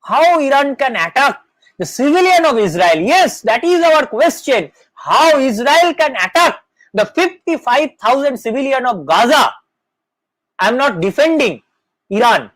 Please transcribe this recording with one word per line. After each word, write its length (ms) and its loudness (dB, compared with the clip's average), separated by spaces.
How 220 2
Iran 200 0
can 140 -4
attack 280 -2
the 80 -6
civilian 520 2
of 60 -2
Israel? 300 2
Yes, 160 2
that 140 -2
is 160 2
our 160 2
question. 440 0
How 200 4
Israel 380 2
can 120 0
attack 280 0
the 80 0
fifty-five 720 -2
thousand 320 0
civilian 440 -4
of 60 -4
Gaza? 340 4
I 120 -4
am 120 -2
not 100 0
defending 480 0
Iran. 240 2